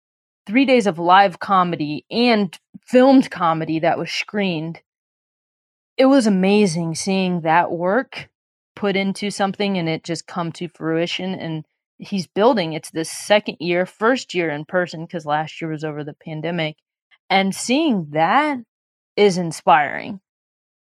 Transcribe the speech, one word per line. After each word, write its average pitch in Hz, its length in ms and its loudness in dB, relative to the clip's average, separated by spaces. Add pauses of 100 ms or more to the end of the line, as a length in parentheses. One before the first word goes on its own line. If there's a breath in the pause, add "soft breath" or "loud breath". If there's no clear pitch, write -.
(460)
three 254 200 2
days 240 200 4
of 175 140 -2
live 180 400 4
comedy 165 720 0
and 220 460 0 (260)
filmed 262 480 6
comedy 160 480 -2
that 160 180 2
was 170 140 -6
screened. 170 720 -4 (1160)
It 262 80 4
was 262 220 4
amazing 185 680 2
seeing 185 460 -2
that 165 300 2
work 185 580 -4 (460)
put 202 200 -2
into 196 360 -4
something 196 460 -2
and 165 120 -2
it 160 140 -4
just - 240 -8
come 165 260 -6
to 180 140 -10
fruition. 165 640 -4
And 160 320 -8 (320)
he's 190 300 -8
building. 196 460 2
It's 160 180 -10
the 160 120 -4
second - 560 -2
year, 175 280 0
first - 480 -2
year 170 140 -2
in 147 160 -6
person, 175 420 -4
'cause 165 180 -10
last 151 340 -4
year 160 120 -8
was 156 120 -8
over 151 200 -6
the 147 100 -12
pandemic. 160 640 -6 (520 soft breath)
And 190 240 2
seeing 240 580 -2
that 240 480 0 (560)
is 202 240 4
inspiring. 160 800 0 (800)